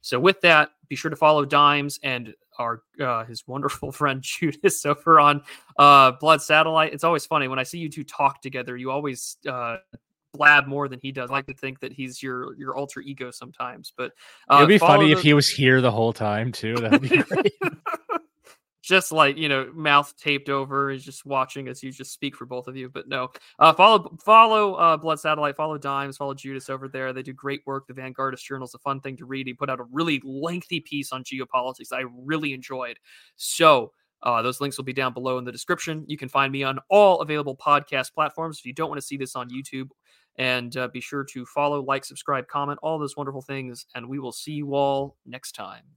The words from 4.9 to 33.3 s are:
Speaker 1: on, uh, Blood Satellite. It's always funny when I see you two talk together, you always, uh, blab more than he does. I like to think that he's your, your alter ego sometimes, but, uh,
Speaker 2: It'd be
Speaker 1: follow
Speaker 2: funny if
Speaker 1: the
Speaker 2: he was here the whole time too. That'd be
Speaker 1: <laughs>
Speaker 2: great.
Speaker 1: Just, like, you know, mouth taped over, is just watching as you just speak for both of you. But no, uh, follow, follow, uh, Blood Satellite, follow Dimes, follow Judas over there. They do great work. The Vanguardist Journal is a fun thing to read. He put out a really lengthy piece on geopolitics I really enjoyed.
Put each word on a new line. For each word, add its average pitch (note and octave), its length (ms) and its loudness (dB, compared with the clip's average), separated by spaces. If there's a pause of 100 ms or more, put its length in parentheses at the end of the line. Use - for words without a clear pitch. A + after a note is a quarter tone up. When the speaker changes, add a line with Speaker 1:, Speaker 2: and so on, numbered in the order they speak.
Speaker 1:
on, D3 200 4 (380)
uh, C#3 400 10
Blood D#3 220 4
Satellite. D#3+ 520 2
It's D3 120 -6
always E3 200 2
funny C#3+ 220 -2
when C3 120 -4
I C3 40 -2
see F3 140 -10
you E3 120 -6
two C#3+ 140 -10
talk - 380 -2
together, B2+ 340 -8
you B2+ 160 -8
always, C#3 460 -6 (100)
uh, A#2+ 300 -6 (560)
blab D3 320 6
more C#3 220 -6
than B2+ 120 -12
he C3+ 120 -10
does. C3 180 -8
I C3 40 -6
like C3+ 120 -4
to C3+ 80 -14
think C3+ 280 -10
that B2+ 120 -12
he's C3 280 -12
your, B2+ 360 -10
your C3 180 -10
alter C#3 240 -10
ego C3 300 -14
sometimes, B2 680 -14
but, B2 180 -10 (360)
uh, C#3 80 8
Speaker 2:
It'd D3 100 8
be G3+ 120 8
Speaker 1:
follow E3 180 6
Speaker 2:
funny D#3 140 6
if C#3 80 4
Speaker 1:
the - 40 -4
Speaker 2:
he D3 120 6
was C#3+ 120 4
here C3 320 4
the B2+ 120 2
whole A2+ 200 0
time A2 400 -4
too. A2 240 -8
That'd G#3+ 260 2
be C3+ 80 -6
Speaker 1:
<laughs> - 140 2
Speaker 2:
great. - 300 -2 (1300)
Speaker 1:
Just, F3+ 300 0
like, D3 240 2
you D#3 100 -4
know, C3+ 260 -2
mouth D3 440 2
taped C#3+ 320 -4
over, C#3 420 -2
is C3 140 -12
just C3+ 200 -20
watching C3+ 440 -4
as B2+ 120 -14
you C3+ 80 -12
just C3+ 220 -16
speak C#3 240 -10
for A#2+ 100 -16
both B2 220 -12
of C3 80 -16
you. B2+ 140 -14
But C#3 180 -14
no, B2+ 220 -6 (280)
uh, D#3 160 6
follow, F#3 520 2
follow, A3 480 6
uh, E3 240 2
Blood D#3 240 -4
Satellite, D3+ 340 -2
follow D#3 220 -6
Dimes, C#3 400 -6
follow C#3 160 -8
Judas C3+ 360 -14
over C3+ 200 -10
there. C3 240 -8
They C3 100 -10
do C3+ 80 -14
great C#3 340 -8
work. C3+ 220 -10
The C3 60 -20
Vanguardist C3 500 -8
Journal C3 220 -12
is - 80 -18
a A#2+ 60 -20
fun C#3 200 -6
thing C3+ 180 -12
to - 80 -20
read. C3+ 220 -10
He B2 60 -10
put C#3 160 -8
out B2+ 100 -6
a A#2+ 60 -12
really C#3 400 -2
lengthy D#3+ 560 -8
piece C#3+ 320 -10
on C3 100 -10
geopolitics C3 680 -8
I B2+ 100 -6 (100)
really C#3+ 380 -6
enjoyed. B2+ 480 -12 (380)